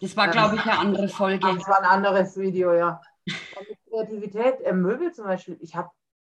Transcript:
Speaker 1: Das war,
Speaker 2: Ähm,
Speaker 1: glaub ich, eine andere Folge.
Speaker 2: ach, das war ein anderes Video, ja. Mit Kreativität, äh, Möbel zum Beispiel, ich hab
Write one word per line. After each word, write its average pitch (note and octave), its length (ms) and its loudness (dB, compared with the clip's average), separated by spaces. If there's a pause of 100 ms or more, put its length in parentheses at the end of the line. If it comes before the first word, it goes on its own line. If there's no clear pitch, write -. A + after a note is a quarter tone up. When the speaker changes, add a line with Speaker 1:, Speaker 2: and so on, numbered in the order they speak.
Speaker 1:
Das F#3+ 160 -10
war, G3+ 100 2
Speaker 2:
Ähm, E3 40 0
Speaker 1:
glaub G#3+ 220 4
ich, G#3+ 120 -2
eine A3 140 2
andere G3 300 0
Folge. F#3+ 380 0
Speaker 2:
ach, F#3 100 0
das F3 100 -8
war G3 120 6
ein F#3+ 100 0
anderes G3 480 2
Video, F#3 360 0
ja. E3+ 280 2 (680)
Mit G#3+ 100 -14 (100)
Kreativität, A3 760 -2
äh, F#3+ 120 0
Möbel A#3 400 0
zum A3 120 -14
Beispiel, F#3 360 -6
ich E3 140 -16
hab - 160 -8 (460)